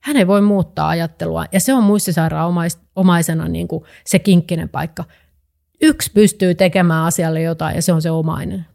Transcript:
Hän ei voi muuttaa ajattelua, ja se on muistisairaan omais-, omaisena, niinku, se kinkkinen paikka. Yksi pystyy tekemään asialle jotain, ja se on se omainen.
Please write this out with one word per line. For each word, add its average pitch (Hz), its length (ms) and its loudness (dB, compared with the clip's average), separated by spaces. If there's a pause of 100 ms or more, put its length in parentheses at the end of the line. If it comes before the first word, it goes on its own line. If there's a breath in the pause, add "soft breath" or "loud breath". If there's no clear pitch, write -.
Hän 294 160 -4
ei 202 100 4
voi 202 140 4
muuttaa 190 480 0
ajattelua, 165 640 -4
ja 190 80 2
se 262 140 0
on 254 100 2
muistisairaan 170 640 0
omais-, 170 300 -4 (180)
omaisena, 170 520 0
niinku, 165 380 -6 (200 soft breath)
se 190 120 0
kinkkinen 175 500 0
paikka. 156 360 -8 (760 soft breath)
Yksi 311 340 0
pystyy 202 400 4
tekemään 175 520 2
asialle 160 360 -2
jotain, 165 340 -4
ja 165 60 -2
se 180 100 0
on 160 100 2
se 165 80 -2
omainen. 160 640 -4